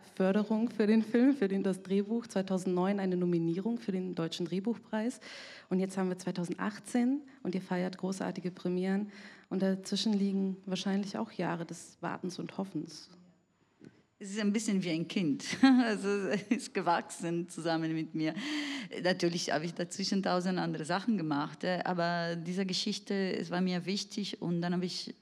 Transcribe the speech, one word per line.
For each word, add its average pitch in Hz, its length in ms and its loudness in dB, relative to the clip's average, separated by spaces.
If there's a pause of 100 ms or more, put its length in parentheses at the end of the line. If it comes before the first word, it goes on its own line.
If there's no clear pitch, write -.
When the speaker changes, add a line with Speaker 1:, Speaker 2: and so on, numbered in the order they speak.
(160)
Speaker 1:
Förderung 214 540 4
für 214 180 2
den 220 160 6
Film, 247 320 6
für 202 120 2
den, 196 140 2
das 190 220 0
Drehbuch, 202 420 0
zweitausendneun 185 760 2
eine 185 180 2
Nominierung 180 600 2
für - 140 -4
den 185 240 -2
Deutschen 165 300 -2
Drehbuchpreis 214 720 -2 (500)
und 185 100 2
jetzt 190 180 0
haben 190 120 2
wir 180 80 -2
zweitausendachtzehn 208 1040 0 (220)
und 185 100 -2
ihr 185 80 0
feiert 185 360 -2
großartige 185 520 -4
Premieren 190 600 0 (380)
und 185 120 0
dazwischen 190 520 0
liegen 196 520 2
wahrscheinlich 196 520 -2
auch 226 160 -4
Jahre 170 320 -2
des - 360 -12
Wartens - 380 -6
und 170 180 -8
Hoffens. - 520 -6 (1080)
Speaker 2:
Es 202 140 -10
ist 208 80 -4
ein 202 140 4
bisschen 214 280 2
wie 170 100 0
ein 160 160 0
Kind. 151 460 0
<laughs> - 80 2
Also 233 460 6
es 202 360 2
ist - 300 -2
gewachsen 170 760 0
zusammen 160 440 0
mit 160 220 -4
mir. 156 180 0 (720)
Natürlich 175 480 2
habe 151 140 0
ich 170 80 -6
dazwischen 190 500 -2
tausend 180 340 0
andere 160 280 -2
Sachen 190 320 0
gemacht, 156 460 -2
äh, 180 200 0
aber 170 520 0
diese 180 300 -2
Geschichte, 196 480 -4
es 185 380 -2
war 180 100 0
mir 180 240 0
wichtig 202 560 -6
und 170 200 0
dann 175 120 0
habe 180 120 0
ich - 360 -6